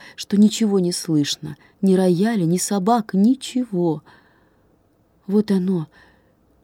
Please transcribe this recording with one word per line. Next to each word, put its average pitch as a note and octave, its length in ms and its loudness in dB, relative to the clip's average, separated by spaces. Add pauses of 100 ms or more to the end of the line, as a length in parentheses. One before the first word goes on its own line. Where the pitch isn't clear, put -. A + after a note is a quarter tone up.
(160)
что - 200 -6
ничего G#3 440 2
не F3 120 0
слышно, D3+ 640 -4 (240)
ни F#3+ 140 4
рояля, F#3 500 2
ни E3+ 140 0
собак, G#3 560 -2
ничего. G3 880 0 (1200)
Вот G#3 240 0
оно, F#3 360 -2 (760)